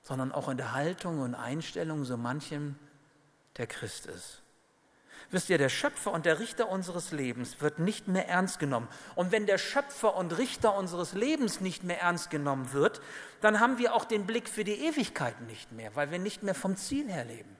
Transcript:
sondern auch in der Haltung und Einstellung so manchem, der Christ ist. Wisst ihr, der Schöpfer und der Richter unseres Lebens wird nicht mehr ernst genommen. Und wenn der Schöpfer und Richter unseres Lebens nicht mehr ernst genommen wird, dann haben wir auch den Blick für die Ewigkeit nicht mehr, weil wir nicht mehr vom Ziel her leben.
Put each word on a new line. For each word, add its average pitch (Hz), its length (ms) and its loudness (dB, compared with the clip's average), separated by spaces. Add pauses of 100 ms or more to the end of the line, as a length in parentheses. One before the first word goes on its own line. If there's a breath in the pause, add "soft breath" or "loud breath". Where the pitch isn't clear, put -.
sondern 131 300 -2
auch 143 160 -2
in 135 80 0
der 120 160 -2
Haltung 160 480 0
und 123 140 -2
Einstellung 156 720 -4
so 123 100 -2
manchem, 147 600 -4 (840)
der 120 80 -2
Christ - 400 -8
ist. - 340 -12 (880 loud breath)
Wisst 185 200 -2
ihr, 175 80 6
der 139 100 6
Schöpfer - 440 0
und 165 120 -2
der 160 140 6
Richter 226 320 -2
unseres 180 420 -4
Lebens 123 480 -4
wird 147 180 2
nicht 185 300 0
mehr 185 180 2
ernst 185 320 2
genommen. 123 300 0 (280 loud breath)
Und 180 160 2
wenn 214 120 4
der 196 140 6
Schöpfer - 580 2
und 170 220 0
Richter 233 360 4
unseres 180 380 -2
Lebens 240 480 2
nicht 185 240 -2
mehr 175 160 -2
ernst 175 300 2
genommen 135 420 0
wird, 143 300 4 (400 loud breath)
dann 214 180 6
haben 247 160 6
wir 233 180 2
auch 220 120 2
den 208 200 0
Blick 226 220 -2
für 208 160 -4
die 208 220 -2
Ewigkeit 233 560 0
nicht 110 300 -12
mehr, 110 220 -10
weil 143 160 0
wir 170 80 -4
nicht 196 240 -4
mehr 196 120 0
vom 190 220 0
Ziel 277 300 -2
her 160 200 -4
leben. 113 320 -14